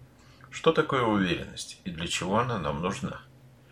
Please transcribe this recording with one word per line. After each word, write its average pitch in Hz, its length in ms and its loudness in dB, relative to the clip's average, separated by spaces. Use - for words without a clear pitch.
Что - 220 2
такое 147 320 2
уверенность 98 800 0
и 92 80 -8
для 82 160 -6
чего 95 320 0
она 120 180 0
нам 73 240 -2
нужна? 92 400 -4